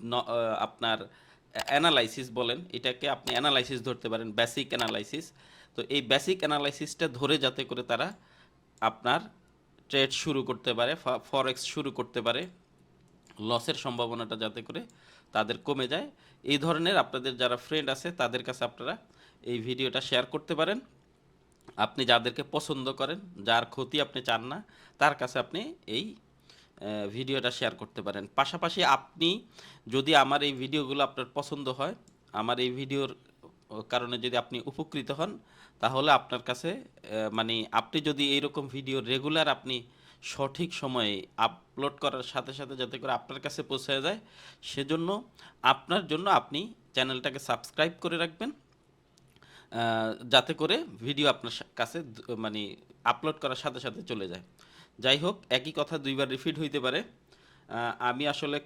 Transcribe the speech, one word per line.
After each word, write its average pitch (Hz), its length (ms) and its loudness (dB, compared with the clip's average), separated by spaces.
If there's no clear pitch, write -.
ন-, 117 100 -4
আহ, 117 460 0
আপনার 110 500 0
অ্যানালাইসিস 135 800 4
বলেন, 123 420 0
এটাকে 127 360 -2
আপনি - 220 -2
অ্যানালাইসিস 127 500 2
ধরতে 120 280 -4
পারেন, 113 220 -2
বেসিক 117 360 2
অ্যানালাইসিস। 117 640 -2
তো 120 140 -2
এই 139 120 2
বেসিক 135 360 2
অ্যানালাইসিসটা 147 720 0
ধরে 135 300 2
যাতে 131 260 0
করে 123 200 -6
তারা 131 300 0
আপনার 120 380 2
ট্রেড 135 220 4
শুরু 135 320 0
করতে 120 300 -2
পারে, 120 220 2
ফ-, 127 240 -2
ফরেক্স 131 320 0
শুরু 139 280 -4
করতে 120 300 -4
পারে, 120 260 0
লসের 117 340 0
সম্ভাবনাটা 117 600 -4
যাতে 110 260 -6
করে 220 240 -10
তাদের 110 260 0
কমে 135 300 -2
যায়। 196 240 -4
এই 143 140 2
ধরনের 165 400 2
আপনাদের 131 400 0
যারা 123 200 2
ফ্রেন্ড 151 320 -2
আছে, 135 220 -4
তাদের 123 320 -2
কাছে 127 220 -4
আপনারা 131 320 -6
এই 120 180 -4
ভিডিওটা 127 420 -2
শেয়ার 127 240 2
করতে 156 300 -4
পারেন। 180 240 2
আপনি 113 300 0
যাদেরকে 120 460 4
পছন্দ 135 420 -2
করেন, 147 260 -4
যার 117 220 6
ক্ষতি 131 360 -2
আপনি 131 200 -2
চান 113 220 2
না, 147 200 -8
তার 143 180 6
কাছে 131 240 -2
আপনি 214 340 -4
এই, 208 280 -4
আহ, 104 360 -6
ভিডিওটা 127 420 -2
শেয়ার 120 240 -2
করতে - 260 -10
পারেন। 101 340 -6
পাশাপাশি 170 480 0
আপনি 165 600 2
যদি 139 280 2
আমার 143 280 8
এই 143 100 0
ভিডিওগুলো 135 500 0
আপনার 131 300 -2
পছন্দ 143 360 -4
হয়, 135 260 -4
আমার 117 260 0
এই 127 120 2
ভিডিওর 135 440 -2
কারণে 123 280 0
যদি 120 200 0
আপনি 120 280 -2
উপকৃত 143 460 -6
হন, 165 280 -4
তাহলে 131 320 4
আপনার 127 300 4
কাছে, - 300 -4
আহ, 110 600 -6
মানে 113 380 0
আপনি 117 300 2
যদি 143 280 2
এইরকম 143 380 0
ভিডিও 131 340 -4
রেগুলার 147 460 2
আপনি 127 360 -2
সঠিক 139 520 -4
সময়ে 110 520 0
আপলোড 135 600 0
করার 135 240 -2
সাথে 131 300 -6
সাথে 135 220 -10
যাতে 127 240 -6
করে 131 120 -4
আপনার 135 280 -4
কাছে 143 240 -6
পৌঁছে 135 380 -2
যায়, 196 180 -2
সেজন্য 165 640 -2
আপনার 170 460 2
জন্য 175 220 0
আপনি 165 440 2
চ্যানেলটাকে 131 460 0
সাবস্ক্রাইব 156 600 0
করে 170 160 -2
রাখবেন, 170 340 -4
আহ, - 1800 -6
যাতে 131 240 6
করে 185 300 0
ভিডিও 139 300 2
আপনার 120 220 0
সা-, - 140 -10
কাছে 156 280 -2
দ-, 110 280 -14
মানে 107 440 -4
আপলোড 151 360 2
করার 131 160 -4
সাথে 127 240 -4
সাথে 120 220 -8
চলে 104 260 -6
যায়। 87 140 -10
যাই 131 180 6
হোক, 180 320 -2
একই 131 260 2
কথা 151 220 0
দুইবার 135 320 0
রিপিট 143 300 -4
হইতে 147 200 -2
পারে। 135 240 0
আহ, - 960 -8
আমি 127 260 0
আসলে 143 380 -2